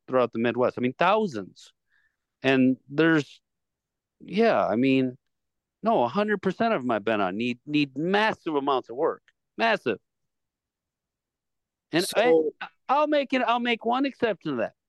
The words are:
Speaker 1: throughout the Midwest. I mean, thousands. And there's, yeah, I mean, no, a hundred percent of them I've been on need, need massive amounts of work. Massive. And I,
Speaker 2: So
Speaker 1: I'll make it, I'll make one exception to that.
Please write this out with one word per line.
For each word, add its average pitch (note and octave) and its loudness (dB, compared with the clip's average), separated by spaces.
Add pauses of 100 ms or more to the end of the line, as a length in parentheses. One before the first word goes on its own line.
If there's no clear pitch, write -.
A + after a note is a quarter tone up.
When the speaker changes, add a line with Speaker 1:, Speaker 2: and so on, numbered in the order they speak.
Speaker 1:
throughout B2+ 0
the A#2 -6
Midwest. A#2 0
I A2 -4
mean, B2+ -2
thousands. E3+ -2 (720)
And C3 4 (140)
there's, D#3 0 (800)
yeah, F#3 2
I F#2 0
mean, C3 0 (640)
no, G3 2
a A#2+ 0
hundred G3+ -2
percent A3+ -2
of E3 -2
them B2 -4
I've G#2 -2
been G#2+ 0
on F#2+ -2
need, A#2+ -4
need C#3+ -2
massive F#3 -2
amounts C#3 -2
of A#2 -14
work. C#3 -4 (340)
Massive. G#3 -2 (1900)
And E3+ 2 (100)
I, G3 2
Speaker 2:
So D#3+ 2 (380)
Speaker 1:
I'll D4 2
make C#4+ 0
it, B3+ 0
I'll A#3 0
make A#3+ -4
one B3+ 0
exception G#3+ -4
to B2+ -4
that. G#2+ -4 (160)